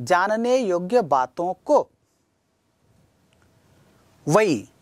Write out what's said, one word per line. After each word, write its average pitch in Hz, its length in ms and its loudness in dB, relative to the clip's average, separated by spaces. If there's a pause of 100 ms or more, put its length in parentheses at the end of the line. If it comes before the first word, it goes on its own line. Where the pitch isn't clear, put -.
जानने 208 580 0
योग्य 190 460 0
बातों 143 520 -2
को। 277 320 0 (2500)
वै, 160 420 0 (140)